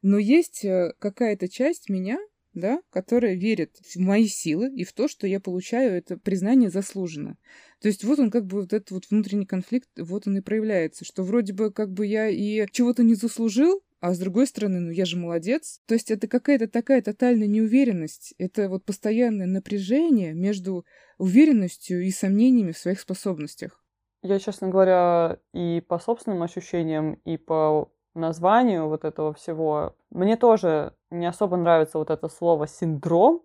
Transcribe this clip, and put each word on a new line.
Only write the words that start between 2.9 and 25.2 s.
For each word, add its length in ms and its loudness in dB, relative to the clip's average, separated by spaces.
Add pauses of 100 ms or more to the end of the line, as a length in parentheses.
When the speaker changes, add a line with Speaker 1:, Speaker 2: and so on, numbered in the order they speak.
Speaker 1:
которая 440 0
верит 480 -2
в 160 -18
мои 280 4
силы 480 -4
и 100 -6
в 80 -14
то, 160 -2
что 180 -8
я 140 -2
получаю 520 -2
это 240 -6
признание 540 2
заслуженно. 680 -8 (420)
То 80 0
есть 160 -4
вот 140 2
он 120 2
как 160 -2
бы, 140 -6
вот 120 -6
этот 180 -4
вот 200 -10
внутренний 360 0
конфликт, 500 -4
вот 300 -8
он 100 0
и 40 -2
проявляется, 640 -2
что 180 -8
вроде 300 0
бы 200 -2
как 200 -6
бы 140 -4
я 220 0
и 420 -2
чего-то 340 0
не 100 6
заслужил, 680 0 (200)
а 120 0
с 60 -8
другой 280 2
стороны, 320 -4
ну, 120 -6
я 140 0
же 120 -6
молодец. 720 -4
То 60 2
есть 160 -2
это 180 -4
какая-то 400 0
такая 340 2
тотальная 460 0
неуверенность, 880 0
это 300 -2
вот 160 -6
постоянное 600 0
напряжение 880 0
между 500 -4 (340)
уверенностью 840 2
и 80 0
сомнениями 600 2
в 60 -12
своих 220 -4
способностях. 840 -8 (420)
Speaker 2:
Я, 140 -2
честно 300 -6
говоря, 680 4 (140)